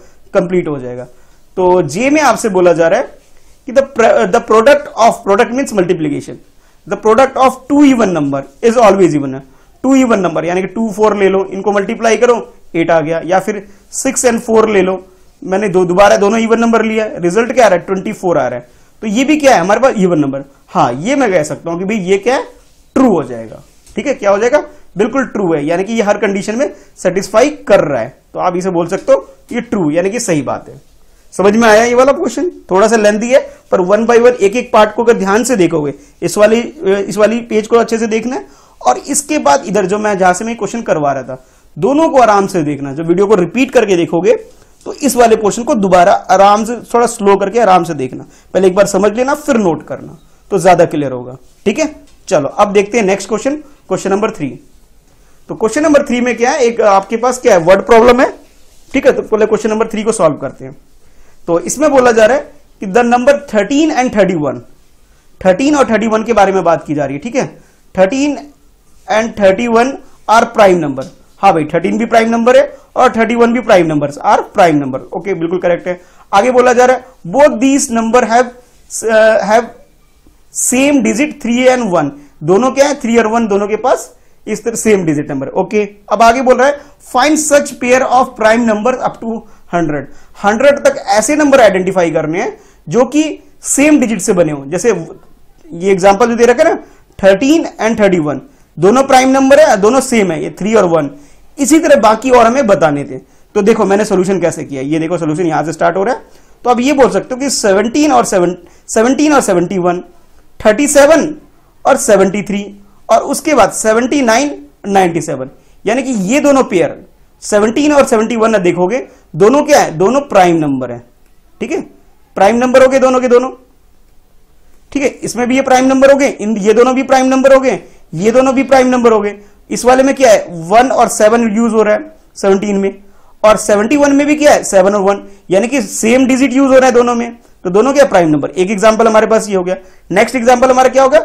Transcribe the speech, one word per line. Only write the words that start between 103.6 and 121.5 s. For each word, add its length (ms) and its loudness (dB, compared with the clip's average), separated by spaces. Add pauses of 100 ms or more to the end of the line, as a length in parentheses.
देखो 240 2
मैंने 200 0
solution 360 0
कैसे 220 -4
किया, 180 -10
ये 180 -6
देखो 180 -4
solution 280 -4
यहां 200 -2
से 80 -8
start 240 -2
हो 60 -2
रहा 120 -4
है। 60 -16 (440)
तो 40 -2
अब 100 0
ये 140 0
बोल 160 4
सकते 260 -4
हो 40 -10
कि 120 -4
सेवनटीन 600 0
और 140 2
सेवन, 320 0 (320)
सेवनटीन 440 0
और 80 2
सेवेंटी 360 -4
वन, 260 -4 (560)
थर्टी 280 0
सेवन 480 2 (500)
और 140 2
सेवेंटी 440 0
थ्री 220 -6 (440)
और 140 2
उसके 320 -4
बाद 180 2
सेवेंटी 480 0
नाइन, 340 0 (320)
नाइंटी 340 0
सेवन, 280 -8 (360)
यानी 180 -2
कि 80 -6 (140)
ये 140 0
दोनों 260 2
पेयर 380 -4 (400)
सेवनटीन 500 0
और 120 4
सेवेंटी 300 0
वन 160 0
ना 60 2
देखोगे, 400 0 (380)
दोनों 280 4
क्या 160 4
है? 180 -2
दोनों 240 0
प्राइम 360 2
नंबर 340 -4
है। 60 -12 (640)